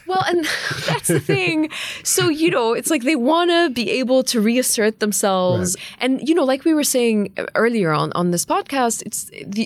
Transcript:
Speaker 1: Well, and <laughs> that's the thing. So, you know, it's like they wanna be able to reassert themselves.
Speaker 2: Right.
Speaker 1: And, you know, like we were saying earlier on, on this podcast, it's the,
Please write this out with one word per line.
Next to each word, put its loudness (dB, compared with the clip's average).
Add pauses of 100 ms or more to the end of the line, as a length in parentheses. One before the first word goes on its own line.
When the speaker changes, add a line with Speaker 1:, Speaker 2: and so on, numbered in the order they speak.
Speaker 1:
Well, -2
and 0 (200)
<laughs> -6
that's -2
the 2
thing. 0 (340)
So, 2
you 2
know, 0
it's -4
like 2
they 2
wanna 2
be -4 (120)
able 4
to 0
reassert 2
themselves. 0
Speaker 2:
Right. -16
Speaker 1:
And, 0
you 4
know, 2
like 0
we 4
were 2
saying 0 (220)
earlier 2
on, 0
on 0
this -2
podcast, -2
it's -8 (240)
the, -4